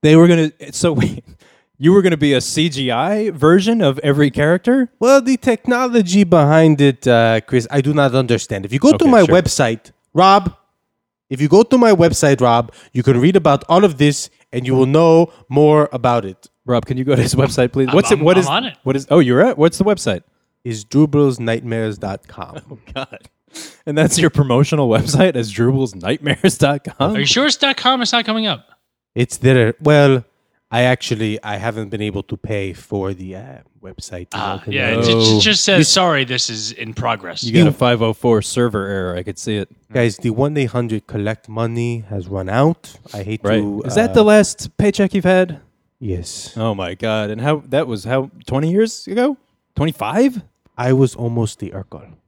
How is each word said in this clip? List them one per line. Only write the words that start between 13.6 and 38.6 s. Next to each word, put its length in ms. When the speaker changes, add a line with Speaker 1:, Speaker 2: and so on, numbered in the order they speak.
Speaker 2:
all 160
of 140
this 320
and 140
you 80
will 120
know 460
more 440
about 320
it. 260
Speaker 1:
Rob, 180
can 140
you 60
go 120
to 60
his 120
website, 380
please? 160
Speaker 3:
I'm, 60
Speaker 1:
What's 160
it? 80
Speaker 3:
I'm, 80
Speaker 1:
What 100
Speaker 3:
I'm 60
Speaker 1:
is, 40
Speaker 3:
on 200
it. 160
Speaker 1:
what 120
is, 160
oh, 100
you're 200
at? 160
What's 220
the 60
website? 360
Speaker 2:
Is 200
drubalsnightmares 1120
dot 300
com. 360
Speaker 1:
<laughs> 60
Oh, 80
God. 360
And 100
that's 220
your 120
promotional 580
website, 480
as 160
drupals 420
nightmares 640
dot 260
com? 320
Speaker 3:
Are 40
you 60
sure 200
it's 100
dot 200
com? 260
It's 100
not 120
coming 220
up. 200
Speaker 2:
It's 240
there. 420
Well, 440
I 120
actually, 600
I 140
haven't 320
been 140
able 220
to 120
pay 380
for 400
the, 220
uh, 60
website. 520
Speaker 3:
Ah, 320
Speaker 2:
You 60
know, 60
Speaker 3:
yeah, 140
it 40
Speaker 1:
No. 60
Speaker 3:
ju-, 220
ju-, 40
just 240
says, 140
Speaker 2:
This 100
Speaker 3:
"Sorry, 360
this 260
is 220
in 200
progress." 520
Speaker 1:
You 100
got 80
a 40
Speaker 2:
You 60
Speaker 1:
five 300
oh 100
four 300
server 440